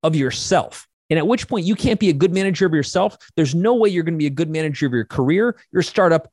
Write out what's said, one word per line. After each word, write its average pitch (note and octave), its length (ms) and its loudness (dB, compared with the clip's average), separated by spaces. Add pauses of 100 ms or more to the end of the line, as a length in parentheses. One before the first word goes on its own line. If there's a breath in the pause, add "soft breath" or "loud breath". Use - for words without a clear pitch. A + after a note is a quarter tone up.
of D#3 120 2
yourself. - 720 -2 (220)
And D#3 60 2
at D#3+ 120 0
which B3 180 0
point G3+ 180 -4
you G3 120 0
can't A3+ 240 -2
be G#3 80 2
a E3+ 40 2
good E3 220 2
manager F#3+ 320 0
of D#3+ 80 0
yourself. D#3+ 420 -2 (200 loud breath)
There's D3 180 0
no F#3+ 180 2
way A3 160 4
you're F3+ 140 0
gonna E3 140 -2
be D3+ 100 -2
a D3 40 0
good D#3 200 -4
manager D#3 340 -4
of C3 80 0
your A#2 120 0
career, F#3 500 0 (160 soft breath)
your F3+ 120 0
startup, E3 500 2